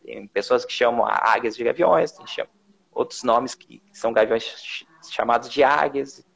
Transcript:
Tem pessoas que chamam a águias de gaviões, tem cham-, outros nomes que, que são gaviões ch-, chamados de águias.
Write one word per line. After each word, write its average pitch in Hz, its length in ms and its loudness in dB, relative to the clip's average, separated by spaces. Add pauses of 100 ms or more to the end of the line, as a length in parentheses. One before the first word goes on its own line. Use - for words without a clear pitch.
Tem 104 240 -16
pessoas 120 380 0
que - 80 -12
chamam 120 320 2
a 107 80 -2 (200)
águias 110 220 -2
de 120 80 -8
gaviões, 170 500 2
tem - 140 -20
cham-, - 200 -8 (440)
outros - 320 -6
nomes 120 320 2
que, - 240 -20
que - 180 -20
são 113 160 -2
gaviões 113 300 2
ch-, - 440 -14 (220)
chamados 117 400 0
de 139 140 2
águias. 139 600 0 (100)